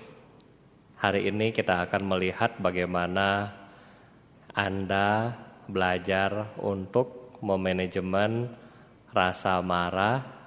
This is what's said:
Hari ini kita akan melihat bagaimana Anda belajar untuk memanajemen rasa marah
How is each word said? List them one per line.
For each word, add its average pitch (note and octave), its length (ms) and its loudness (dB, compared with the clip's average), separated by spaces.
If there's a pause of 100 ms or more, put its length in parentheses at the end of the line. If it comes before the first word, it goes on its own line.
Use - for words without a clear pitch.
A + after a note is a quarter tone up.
(1000)
Hari G2 240 2
ini G#2+ 240 0
kita F#2 400 0
akan G2 160 0
melihat F#2 560 0
bagaimana F#2 960 0 (960)
Anda G2+ 880 0 (240)
belajar F#2+ 960 0
untuk G2 800 -2
memanajemen F#2+ 1040 0 (640)
rasa F#2 560 2
marah F#2 560 2 (260)